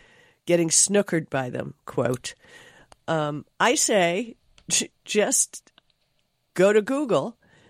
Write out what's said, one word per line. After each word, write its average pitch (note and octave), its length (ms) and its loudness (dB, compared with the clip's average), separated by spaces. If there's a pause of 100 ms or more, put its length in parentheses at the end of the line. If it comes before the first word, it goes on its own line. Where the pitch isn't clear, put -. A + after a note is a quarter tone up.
(460)
getting E3+ 240 2
snookered G3 600 0
by C3 220 -6
them, C#3 240 -10 (100)
quote. B2 480 -4 (760)
Um, D3+ 380 -4 (140)
I A3+ 160 4
say, G#3+ 600 0 (320)
j-, - 240 -2 (140)
just - 680 -2 (840)
go F#3+ 180 4
to G#3+ 100 4
Google A#3 560 -2 (320)